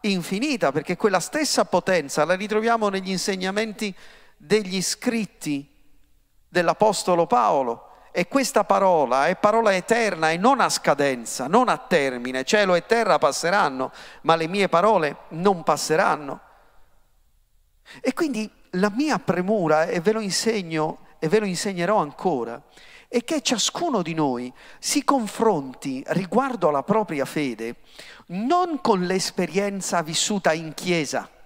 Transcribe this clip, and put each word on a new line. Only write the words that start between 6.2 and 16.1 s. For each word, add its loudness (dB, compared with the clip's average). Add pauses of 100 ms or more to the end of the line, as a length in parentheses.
dell'Apostolo 2
Paolo. 2 (240)
E -2
questa 0
parola 2
è 0
parola 4
eterna 0
e 0
non 4
a 4
scadenza, 0
non 4
a 2
termine. -2
Cielo 2
e 0
terra 2
passeranno, 0 (300)
ma 4
le -2
mie 0
parole 2 (100)
non 0
passeranno. 0 (1600)